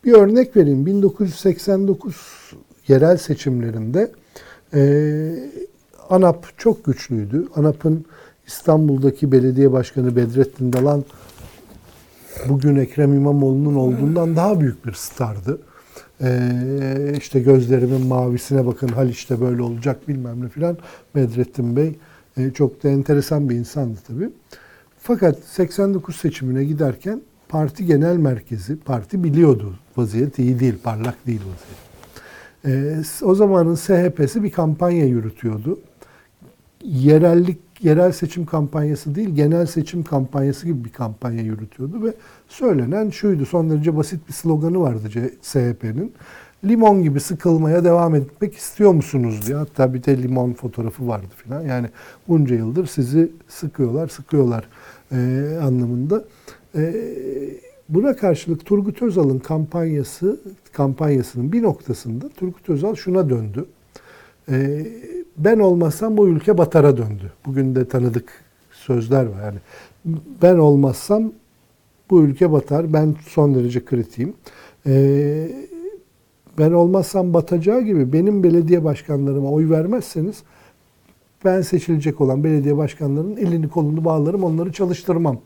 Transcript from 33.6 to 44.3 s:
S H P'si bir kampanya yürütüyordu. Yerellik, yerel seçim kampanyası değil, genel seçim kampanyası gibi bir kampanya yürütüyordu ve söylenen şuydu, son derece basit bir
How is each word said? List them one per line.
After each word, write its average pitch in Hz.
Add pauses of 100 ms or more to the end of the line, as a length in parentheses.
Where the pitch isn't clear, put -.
S 180
H 180
P'si 160
bir 208
kampanya 165
yürütüyordu. 113 (1080)
Yerellik, 170 (220)
yerel 175
seçim 170
kampanyası 151
değil, 202
genel 156
seçim 165
kampanyası 139
gibi 139
bir 113
kampanya 117
yürütüyordu 131
ve 226 (360)
söylenen 196
şuydu, 160
son 165
derece 151
basit 156
bir -